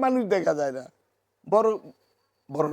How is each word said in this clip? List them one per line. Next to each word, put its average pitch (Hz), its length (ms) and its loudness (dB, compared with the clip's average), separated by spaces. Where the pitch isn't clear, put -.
মানুষ 254 180 2
দেখা 165 240 0
যায় 139 180 -2
না। 127 80 -12
বড়, 220 220 4
বড় 147 240 -2